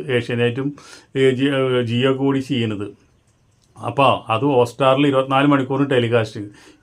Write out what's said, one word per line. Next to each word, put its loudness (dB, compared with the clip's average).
ഏഷ്യാനെറ്റും, -2
ഏ, 4
ജി-, 0
ഏ, 0
ജിയോ 2
കൂടി 0
ചെയ്യുന്നത്. -4
അപ്പോൾ 2
അത് -2
ഹോട്ട്സ്റ്റാറിൽ 2
ഇരുപത്തിനാല് 0
മണിക്കൂറും 0
ടെലികാസ്റ്റ്. 0